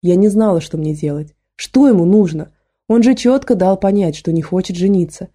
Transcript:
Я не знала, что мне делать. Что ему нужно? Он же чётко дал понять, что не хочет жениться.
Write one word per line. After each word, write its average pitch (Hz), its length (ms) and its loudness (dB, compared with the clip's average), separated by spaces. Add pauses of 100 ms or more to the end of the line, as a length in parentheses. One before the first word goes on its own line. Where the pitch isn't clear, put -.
Я 180 140 0
не 202 120 2
знала, 202 320 0
что 160 160 -12
мне 156 180 -4
делать. 151 400 -8 (220)
Что - 320 2
ему 190 160 4
нужно? 170 480 0 (360)
Он 233 140 2
же 254 120 4
чётко 262 400 0
дал 185 240 0
понять, 196 380 0
что - 160 -6
не 165 100 -2
хочет 180 340 -6
жениться. 180 580 -2